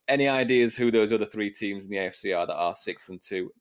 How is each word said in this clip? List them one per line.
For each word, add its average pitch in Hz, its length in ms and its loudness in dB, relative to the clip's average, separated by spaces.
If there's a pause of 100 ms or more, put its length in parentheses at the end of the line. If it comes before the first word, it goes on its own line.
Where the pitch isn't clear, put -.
any 139 200 4
ideas 127 480 4
who 120 160 2
those 110 200 6
other 107 140 2
three 107 240 -4
teams 101 360 -8
in 98 60 -12
the 98 60 -4
A 95 100 -2
F 90 80 -8
C 98 180 -4
are 87 120 0
that 87 80 -6
are 85 220 -2
six - 340 -10
and 92 120 -14
two 92 400 -6